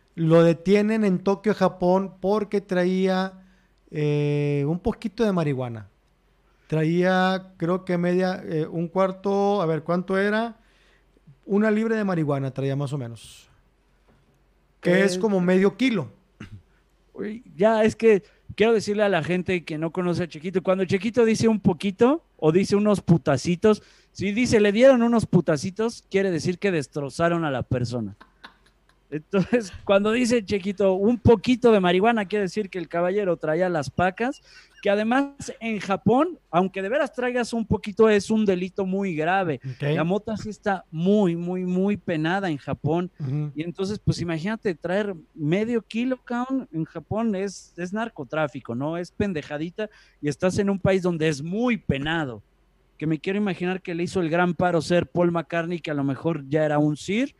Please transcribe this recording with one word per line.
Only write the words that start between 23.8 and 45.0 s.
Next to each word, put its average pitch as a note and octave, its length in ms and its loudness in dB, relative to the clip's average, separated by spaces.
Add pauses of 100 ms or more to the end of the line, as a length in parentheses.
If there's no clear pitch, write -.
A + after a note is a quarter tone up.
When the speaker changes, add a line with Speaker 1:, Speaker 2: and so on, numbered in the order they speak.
Speaker 2:
si G3+ 220 -4
dice, A#3+ 260 2
"Le G#3 140 4
dieron A#3+ 300 8
unos A#3 220 2
putacitos", F3+ 880 0
quiere G3 200 0
decir F3 280 -2
que G3 120 0
destrozaron E3 760 -2
a D3 60 -2
la B2+ 120 -4
persona. A#2 540 -4 (920)
Entonces, F#3 640 -2 (140)
cuando G3+ 260 4
dice A#3+ 320 0
Chequito, G3 500 0
"Un G3+ 240 0
poquito A#3 540 4
de G#3+ 80 6
marihuana", F#3+ 460 2
quiere G#3 180 -2
decir F#3+ 260 -4
que - 80 -10
el E3+ 120 -8
caballero F3+ 480 0
traía E3 320 0
las D3 200 -2
pacas, F#3+ 520 -2 (420)
que G3+ 60 2
además A#3 420 0 (300)
en A3+ 180 -6
Japón, A#3+ 580 0 (140)
aunque F#3 300 0
de F#3+ 80 -6
veras C#4 240 -2
traigas B3 400 -4
un A#3 120 -4
poquito, G#3+ 440 2
es G#3 200 2
un A3 160 2
delito F#3+ 400 -2
muy F#3+ 300 -2
grave. E3 480 -2
Speaker 1:
Ok. C3 180 -10 (140)
Speaker 2:
La E3 80 0
mota G#3 320 -2
sí G#3 140 -10
está G3 420 -4
muy, F3+ 460 2
muy, F3+ 280 -6
muy F#3+ 300 0
penada F3 540 -2
en D3 80 -2
Japón. D#3 600 -4
Speaker 1:
Ujú. D3 380 -6
Speaker 2:
Y D3+ 80 -8
entonces, F#3+ 340 -6
pues - 240 -2
imagínate, F3 540 -4
traer G3 400 -4 (180)